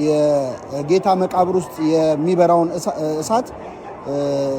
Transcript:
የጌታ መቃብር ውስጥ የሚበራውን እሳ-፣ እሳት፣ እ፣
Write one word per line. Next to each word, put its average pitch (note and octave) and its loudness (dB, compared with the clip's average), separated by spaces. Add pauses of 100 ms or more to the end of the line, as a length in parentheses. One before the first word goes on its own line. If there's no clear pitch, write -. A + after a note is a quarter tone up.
የጌታ D3 0
መቃብር F#3 0
ውስጥ F3+ -2 (120)
የሚበራውን E3 4
እሳ-፣ F3+ -6 (280)
እሳት፣ A3 -2 (540)
እ፣ C#3 -8 (460)